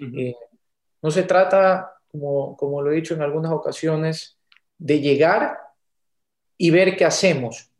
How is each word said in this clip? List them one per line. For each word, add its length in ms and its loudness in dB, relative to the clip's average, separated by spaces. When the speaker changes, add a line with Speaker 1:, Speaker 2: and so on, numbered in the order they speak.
Speaker 1:
Ujú. 180 -10
Speaker 2:
Eh, 180 -6
no 80 -2
se 140 0
trata, 680 2
como, 460 -4
como 260 -4
lo 100 0
he 40 2
dicho 180 -4
en 80 -4
algunas 300 -2
ocasiones, 840 -4
de 240 0
llegar 580 2
y 140 2
ver 260 4
qué 80 2
hacemos. 760 0